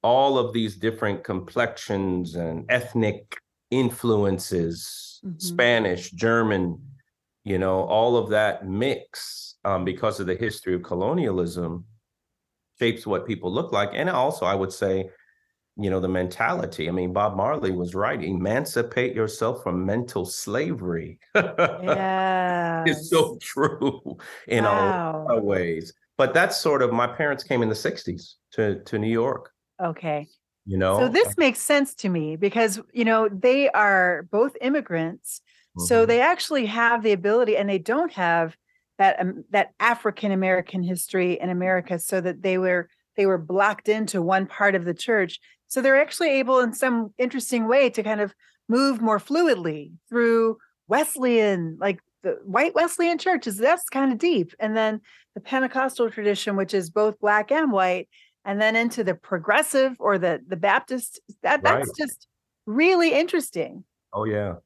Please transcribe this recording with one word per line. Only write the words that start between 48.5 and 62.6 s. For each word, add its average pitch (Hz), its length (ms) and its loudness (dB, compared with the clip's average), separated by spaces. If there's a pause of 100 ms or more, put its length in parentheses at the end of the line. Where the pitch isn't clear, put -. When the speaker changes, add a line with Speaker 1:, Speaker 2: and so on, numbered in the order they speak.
Speaker 2:
move 262 320 2
more 220 180 4
fluidly 175 760 0 (160)
through 226 500 2 (300)
Wesleyan, 220 920 2
like, 190 200 -2 (220)
the 185 220 -2
white 226 300 0
Wesleyan 339 420 0
churches, 294 400 -2
that's 285 320 2
kind 269 240 0
of 220 60 -2
deep. 330 420 0
And 214 160 -2
then 220 240 0 (340)
the 202 60 -12
Pentecostal 262 720 -2
tradition, 208 440 -2
which 190 200 -2
is 175 160 -2
both 208 280 0
black 208 320 2
and 294 220 2
white, 185 360 0 (360)
and 202 160 -2
then 220 160 4
into 233 280 0
the 180 100 0
progressive 254 840 0
or 196 180 2
the, 170 280 0
the 185 100 -6
Baptist, 220 600 -2 (240)
that, 285 200 2
that's 277 260 2
Speaker 1:
Right. - 80 -12
Speaker 2:
just 302 300 -8 (400)